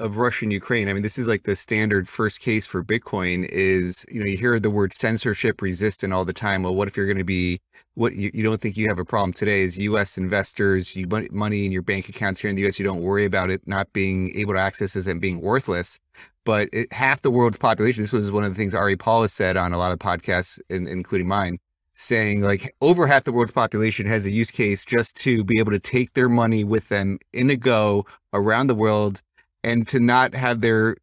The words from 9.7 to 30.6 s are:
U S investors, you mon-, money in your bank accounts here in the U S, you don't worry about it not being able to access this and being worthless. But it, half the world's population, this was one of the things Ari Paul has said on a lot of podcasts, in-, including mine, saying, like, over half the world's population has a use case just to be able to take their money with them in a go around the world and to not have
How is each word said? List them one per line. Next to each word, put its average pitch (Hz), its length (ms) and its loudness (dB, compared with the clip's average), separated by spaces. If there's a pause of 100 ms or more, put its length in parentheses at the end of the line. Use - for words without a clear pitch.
U 104 200 0
S 98 200 -2
investors, 95 800 0
you 92 100 -6
mon-, 104 240 -4
money 104 340 -2
in 98 60 -2
your 92 120 -2
bank 98 260 -4
accounts 98 320 -4
here 104 100 -4
in 98 60 -2
the 98 60 -2
U 101 60 2
S, 95 120 -2
you 98 40 -2
don't 95 180 -2
worry 98 220 0
about 92 260 0
it 95 180 -2
not 98 240 -4
being 95 440 -2
able 104 180 -2
to 95 60 2
access 98 340 -2
this 92 120 -4
and 87 140 -4
being 90 200 -4
worthless. 92 600 -2 (440)
But 107 280 0
it, - 200 -4
half 135 300 0
the 135 80 2
world's 120 280 2
population, 110 440 2
this 101 100 -4
was 104 200 0
one 104 100 0
of 101 80 -2
the 90 60 -8
things 101 180 -2
Ari 98 220 2
Paul 113 260 2
has 104 100 0
said 92 240 0
on 87 160 0
a 87 60 0
lot 90 140 0
of 87 80 -6
podcasts, 90 580 -2 (100)
in-, 90 200 -6
including 92 400 -2
mine, 95 300 -2 (340)
saying, 104 480 0
like, 101 400 0
over 170 260 6
half 139 180 6
the 135 80 -2
world's 117 200 2
population 107 540 0
has 107 180 0
a 98 60 -2
use 110 200 0
case 104 360 -2
just 117 300 0
to 117 280 2
be 107 140 2
able 107 140 2
to 104 60 2
take - 360 -2
their 131 160 4
money 113 340 2
with 104 240 -2
them 98 300 0 (160)
in 127 160 2
a 139 60 2
go 107 500 2 (260)
around 107 360 2
the 123 60 4
world 107 460 2 (420)
and 117 260 0
to 131 120 2
not 123 340 4
have 123 280 0